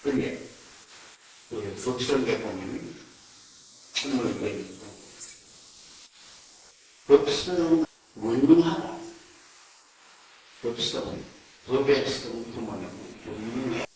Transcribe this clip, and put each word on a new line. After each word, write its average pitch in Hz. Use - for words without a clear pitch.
근데 -
그 101
법성에 127
보면 95
정말 131
그 -
법성 147
문능하다. 139
법성, -
법의 139
성품은 110
문능해. 113